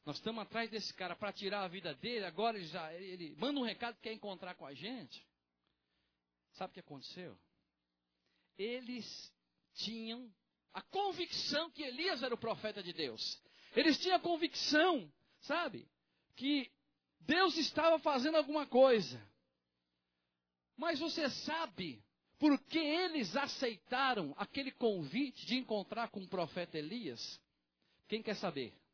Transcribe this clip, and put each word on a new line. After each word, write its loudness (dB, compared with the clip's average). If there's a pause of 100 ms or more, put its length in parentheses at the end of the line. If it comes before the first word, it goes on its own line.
Nós -6
estamos -6
atrás -4
desse -6
cara -6
pra -6
tirar -4
a -4
vida -6
dele, -4
agora 0
ele -8
já, -8
ele, -10
ele -10
manda 0
um 2
recado -4
que -20
quer -8
encontrar -10
com -14
a -12
gente." -12 (1300)
Sabe -10
o -20
que -16
aconteceu? -16 (1200)
Eles -8 (420)
tinham -8 (400)
a -8
convicção -2
que -10
Elias -2
era 0
o -4
profeta -4
de -8
Deus. -4 (360)
Eles 6
tinham 4
a 6
convicção, 4 (280)
sabe, -2 (460)
que 2 (500)
Deus 6
estava 4
fazendo 2
alguma 4
coisa. 6 (1600)
Mas 0
você 0
sabe -6 (360)
por 8
que -4
eles 2
aceitaram 0
aquele -4
convite 0
de 0
encontrar -4
com -8
o -12
profeta -2
Elias? -6 (680)
Quem -2
quer -4
saber? -4 (220)